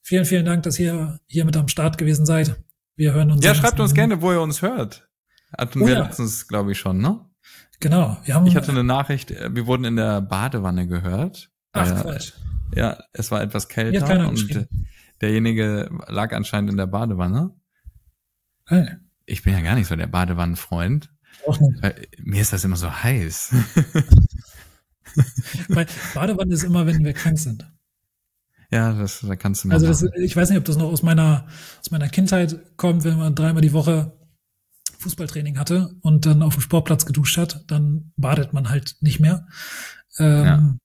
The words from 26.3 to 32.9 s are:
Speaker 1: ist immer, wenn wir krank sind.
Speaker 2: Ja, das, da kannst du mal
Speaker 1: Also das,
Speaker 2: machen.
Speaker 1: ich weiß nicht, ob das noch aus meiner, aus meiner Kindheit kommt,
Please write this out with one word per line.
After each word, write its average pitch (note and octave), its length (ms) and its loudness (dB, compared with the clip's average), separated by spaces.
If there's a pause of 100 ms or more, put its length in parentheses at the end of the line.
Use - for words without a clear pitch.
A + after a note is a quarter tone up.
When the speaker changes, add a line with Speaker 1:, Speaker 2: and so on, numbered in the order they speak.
Speaker 1:
ist D#3 100 -2
immer, F3 220 0
wenn D#3+ 180 2
wir D3 100 -2
krank D#3+ 260 -2
sind. A2+ 300 -8 (1000)
Speaker 2:
Ja, A2+ 220 0
das, G#2 280 -6
da G2 140 -6
kannst G2 280 -4
du G2 60 -4
mal F2 60 4
Speaker 1:
Also D#3+ 120 4
das, E3 140 2
Speaker 2:
machen. F3+ 200 -2
Speaker 1:
ich F3+ 140 -2
weiß F3 140 2
nicht, G3 80 4
ob - 80 -2
das D3+ 120 -2
noch D#3+ 140 -2
aus D#3+ 120 -2
meiner, D#3+ 440 4 (320)
aus - 120 -12
meiner D3+ 180 -2
Kindheit F3+ 500 0 (180)
kommt, E3+ 260 0